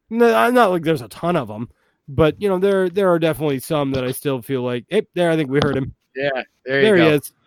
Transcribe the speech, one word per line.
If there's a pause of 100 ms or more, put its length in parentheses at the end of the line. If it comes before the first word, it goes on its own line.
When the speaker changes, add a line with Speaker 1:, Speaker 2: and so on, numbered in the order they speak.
(100)
Speaker 1:
No,
I'm
not
like
there's
a
ton
of
'em, (400)
but,
you
know,
there,
there
are
definitely
some
that
I
still
feel
like,
"Hey,
there,
I
think
we
heard
him." (220)
Speaker 2:
Yeah, (360)
there
you
Speaker 1:
There
he
Speaker 2:
go.
Speaker 1:
is. (140)